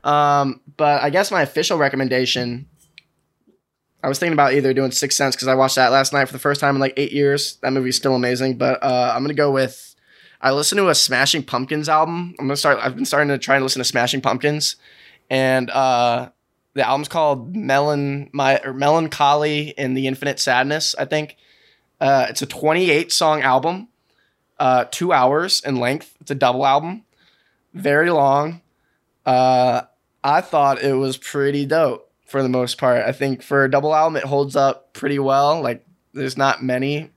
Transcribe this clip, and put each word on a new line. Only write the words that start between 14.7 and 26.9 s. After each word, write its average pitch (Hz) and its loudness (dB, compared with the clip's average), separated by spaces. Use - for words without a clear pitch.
and, 131 0
uh, 123 0
the 131 0
album's 143 -2
called 151 -2
Melon-, 143 -2
My-, 135 2
or 131 -8
Melancholy 147 0
in 131 -2
the 135 -2
Infinite 135 -4
Sadness, 135 0
I 135 -2
think. 151 -4
Uh, 135 2
it's - -6
a 139 -6
twenty-eight 165 0
song 156 2
album, 151 0
uh, 127 2
two 175 -2
hours 147 2
in 139 -2
length. 127 -4
It's - -18
a 143 -2
double 131 0
album, 165 0